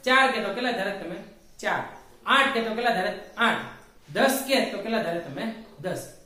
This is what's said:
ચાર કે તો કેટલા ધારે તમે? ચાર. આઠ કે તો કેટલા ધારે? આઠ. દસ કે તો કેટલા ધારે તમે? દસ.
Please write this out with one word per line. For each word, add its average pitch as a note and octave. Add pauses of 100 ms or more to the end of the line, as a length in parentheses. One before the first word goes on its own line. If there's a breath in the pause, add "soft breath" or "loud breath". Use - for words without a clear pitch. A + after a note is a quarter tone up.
ચાર C4
કે A3+
તો -
કેટલા B3
ધારે G3
તમે? F3 (440)
ચાર. G3 (440)
આઠ C4+
કે A3+
તો A3+
કેટલા A#3
ધારે? F#3+ (240)
આઠ. A3+ (520)
દસ C4 (100)
કે C4+ (140)
તો G#3+
કેટલા G#3+
ધારે E3+
તમે? D#3+ (380)
દસ. F3 (240)